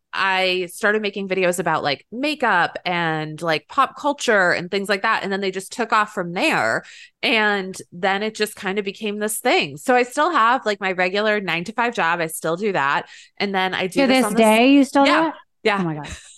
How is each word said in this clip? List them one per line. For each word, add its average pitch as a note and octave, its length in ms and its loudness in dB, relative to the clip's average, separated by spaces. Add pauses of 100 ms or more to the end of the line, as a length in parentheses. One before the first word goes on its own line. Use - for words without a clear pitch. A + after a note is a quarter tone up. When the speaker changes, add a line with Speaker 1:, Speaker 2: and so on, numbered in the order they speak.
(120)
Speaker 1:
I F#3 540 0
started G#3+ 360 0
making G3 260 -4
videos F3+ 320 0
about, E3 240 0
like, C3+ 260 -2
makeup A#3 760 0
and, D#3+ 560 -2
like, D#3+ 280 -2
pop B3 280 0
culture A3+ 540 2
and D#3+ 180 -2
things G3 200 -4
like G3 140 -2
that. A3 200 0
And G3 100 -4
then G3 80 -4
they G3 120 -4
just F#3 180 -8
took A3+ 220 -6
off G#3+ 200 2
from F3 200 -6
there. D#3+ 500 0 (400)
And G3+ 580 0 (120)
then G3 320 -2
it A3 100 -6
just G#3+ 220 -4
kind G3+ 240 -6
of G3+ 40 -2
became G#3 360 -6
this G#3 180 -4
thing. B3 380 0
So B3 180 0
I B3 80 6
still D4 300 0
have, B3 340 2
like, G#3 140 -2
my F#3+ 100 -2
regular G3+ 500 0
nine-to-five G3 540 -4
job. F3 240 0
I D#3+ 80 -2
still E3 300 -4
do G3+ 160 -2
that. D3 360 0 (280)
And G3 180 -4
then F#3 180 0
I F#3+ 140 -2
do F#3 140 -2
Speaker 2:
To C4+ 80 4
Speaker 1:
this C4 80 4
Speaker 2:
this B3 100 4
Speaker 1:
on G3 80 -4
the A3+ 80 4
s- A3 160 6
Speaker 2:
day, B3+ 140 6
you C#4+ 100 8
still C#4 240 4
Speaker 1:
Yeah. D#4 160 4
Speaker 2:
do D#4+ 60 0
it? C#4+ 60 -8 (280)
Speaker 1:
Yeah. G#3 180 2
Speaker 2:
Oh F#3 40 0
my D#3+ 100 -2
God. D3+ 140 -10 (300)